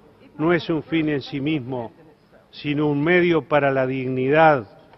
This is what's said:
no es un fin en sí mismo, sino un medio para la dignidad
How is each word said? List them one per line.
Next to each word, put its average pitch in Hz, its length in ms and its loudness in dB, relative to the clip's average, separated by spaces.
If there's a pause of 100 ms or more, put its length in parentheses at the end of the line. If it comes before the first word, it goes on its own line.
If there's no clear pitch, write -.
(380)
no 156 140 0
es 170 180 -2
un 156 140 -2
fin 156 260 -2
en 143 120 -2
sí 139 180 -10
mismo, 131 540 -6 (580)
sino 147 360 -4
un 143 140 0
medio 175 420 2
para 139 280 2
la 131 160 0
dignidad 131 800 2 (300)